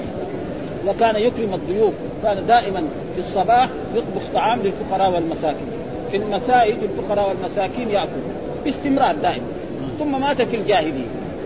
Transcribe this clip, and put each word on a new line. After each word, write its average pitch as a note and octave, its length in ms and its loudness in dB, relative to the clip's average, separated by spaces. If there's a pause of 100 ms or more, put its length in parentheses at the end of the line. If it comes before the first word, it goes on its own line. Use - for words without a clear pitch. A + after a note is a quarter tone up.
(880)
وكان A3 280 4
يكرم A3 380 2
الضيوف، F#3 400 2 (300)
كان G3 240 0
دائمًا G3+ 360 4 (320)
في F3+ 60 -4
الصباح A3+ 480 4 (260)
يطبخ G#3 280 -2 (100)
طعام G#3 280 2
للفقراء F#3+ 500 0
والمساكين، D#3+ 560 -2 (440)
في G3 60 2
المساجد G#3+ 680 4
الفقراء G3+ 460 0
والمساكين F#3+ 600 -2
يأكل F3+ 320 0 (440)
باستمرار C4+ 500 2
دائمًا، D#3 300 0 (540)
ثم C#4 220 0
مات C#4 200 2
في A#3 140 0
الجاهلية. D#3+ 520 2 (380)